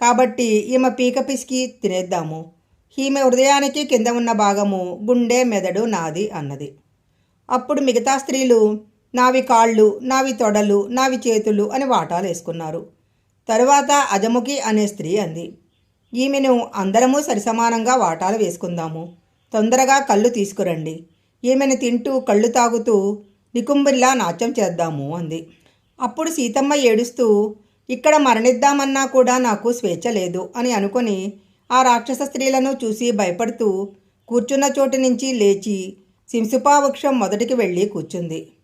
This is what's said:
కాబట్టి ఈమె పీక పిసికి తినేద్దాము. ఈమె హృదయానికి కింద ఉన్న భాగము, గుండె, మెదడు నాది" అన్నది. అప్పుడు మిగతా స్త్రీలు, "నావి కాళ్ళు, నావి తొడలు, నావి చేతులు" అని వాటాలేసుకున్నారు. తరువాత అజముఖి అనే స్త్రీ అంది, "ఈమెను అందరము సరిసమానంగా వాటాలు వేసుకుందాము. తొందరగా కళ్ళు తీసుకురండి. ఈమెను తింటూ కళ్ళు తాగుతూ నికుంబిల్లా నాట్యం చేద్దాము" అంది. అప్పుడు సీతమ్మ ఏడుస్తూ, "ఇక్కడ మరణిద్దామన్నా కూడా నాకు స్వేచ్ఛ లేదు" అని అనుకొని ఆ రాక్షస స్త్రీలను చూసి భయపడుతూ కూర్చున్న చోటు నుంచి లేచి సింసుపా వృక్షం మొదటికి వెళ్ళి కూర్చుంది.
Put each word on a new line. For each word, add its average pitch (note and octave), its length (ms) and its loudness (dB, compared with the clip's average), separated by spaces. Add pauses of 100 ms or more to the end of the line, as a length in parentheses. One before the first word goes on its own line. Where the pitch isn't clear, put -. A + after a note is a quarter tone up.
కాబట్టి B3 420 2
ఈమె A#3 460 2
పీక B3+ 400 0
పిసికి B3+ 540 -6
తినేద్దాము. F3 680 -4 (480)
ఈమె C#4 220 -2
హృదయానికి C#4 640 2
కింద A#3 240 0
ఉన్న A#3+ 240 0
భాగము, G3+ 720 -2
గుండె, A#3+ 380 2
మెదడు F#3+ 380 0
నాది" F#3 480 -4
అన్నది. D3 440 -10 (800)
అప్పుడు B3+ 300 -2
మిగతా C4 360 2
స్త్రీలు, A#3+ 600 2 (360)
"నావి B3+ 260 4
కాళ్ళు, A3+ 640 4
నావి C4 300 0
తొడలు, G#3 560 2
నావి B3+ 280 0
చేతులు" G#3+ 540 0
అని C4+ 140 -2
వాటాలేసుకున్నారు. E3+ 1000 -4 (640)
తరువాత C4+ 420 4
అజముఖి B3 680 0
అనే G#3+ 280 0
స్త్రీ F#3 300 -4
అంది, E3+ 400 -8 (560)
"ఈమెను C4 640 0
అందరము A3+ 460 2
సరిసమానంగా A#3 760 0
వాటాలు F#3 420 0
వేసుకుందాము. E3+ 760 -6 (400)
తొందరగా C4 460 2
కళ్ళు A#3 300 2
తీసుకురండి. F3 760 -4 (400)
ఈమెను C4 320 2
తింటూ A#3+ 440 -2
కళ్ళు G#3+ 280 2
తాగుతూ A3+ 720 0 (340)
నికుంబిల్లా C4+ 580 2
నాట్యం A3+ 460 -2
చేద్దాము" E3 560 -4
అంది. E3 320 -10 (540)
అప్పుడు D#4+ 280 -4
సీతమ్మ C#4 440 -2
ఏడుస్తూ, A3+ 840 2 (340)
"ఇక్కడ B3+ 260 0
మరణిద్దామన్నా C4+ 880 2
కూడా B3+ 320 2
నాకు A#3+ 360 0
స్వేచ్ఛ G3+ 380 -4
లేదు" F#3 440 -4
అని A#3+ 180 -2
అనుకొని G3+ 600 -2 (380)
ఆ B3+ 100 4
రాక్షస B3 420 2
స్త్రీలను C4+ 520 0 (100)
చూసి A3+ 260 -2
భయపడుతూ G3+ 800 -2 (360)
కూర్చున్న C4+ 420 0 (100)
చోటు C4+ 180 0
నుంచి C4 360 0
లేచి G3 640 0 (340)
సింసుపా B3 480 2
వృక్షం C#4 400 0
మొదటికి G#3 340 -2
వెళ్ళి F#3+ 320 0
కూర్చుంది. D#3+ 640 -8 (160)